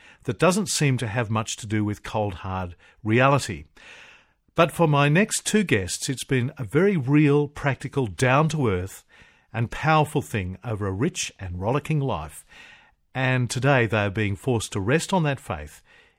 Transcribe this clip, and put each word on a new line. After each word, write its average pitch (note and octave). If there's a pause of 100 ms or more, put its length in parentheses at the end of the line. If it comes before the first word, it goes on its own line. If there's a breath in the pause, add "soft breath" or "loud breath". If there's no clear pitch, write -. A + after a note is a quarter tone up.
(240 soft breath)
that A#2
doesn't F3+
seem C3+
to A#2+
have A2
much A2
to -
do G#2+
with G#2
cold, G#2
hard F#2 (300 soft breath)
reality. A#2 (920 loud breath)
But E3
for E3+
my C#3+
next F3+
two G#3+
guests, G2+
it's B2+
been B2+
a B2+
very F#3
real, D3
practical, C3+
down-to-earth B2+ (500 soft breath)
and A2+
powerful D3+
thing F#2+
over G#2
a F#2+
rich C3
and F2+
rollicking C#3
life. F2+ (680 loud breath)
And B2+
today B2+
they A2 (100)
are G2+
being G2
forced A#2+
to G#2+
rest C3+
on F3+
that C#3+
faith D2+ (380 soft breath)